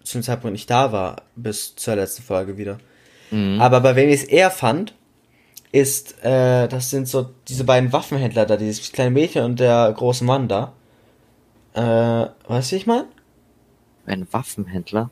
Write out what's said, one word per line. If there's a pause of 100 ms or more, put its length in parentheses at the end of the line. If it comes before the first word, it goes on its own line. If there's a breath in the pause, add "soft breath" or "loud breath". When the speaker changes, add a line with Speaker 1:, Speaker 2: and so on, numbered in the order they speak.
Speaker 1:
zu
dem
Zeitpunkt
nicht
da
war, (120)
bis
zur
letzten
Folge
wieder. (540 soft breath)
Speaker 2:
Mhm.
Speaker 1:
Aber
bei
wem
ich
es
eher
fand, (760 loud breath)
ist,
äh,
das
sind
so (160)
diese
beiden
Waffenhändler
da,
dieses
kleine
Mädchen
und
der
große
Mann
da. (1000 soft breath)
Äh, (680)
weißt
du,
wie
ich
mein? (1000)
Speaker 2:
Ein
Waffenhändler?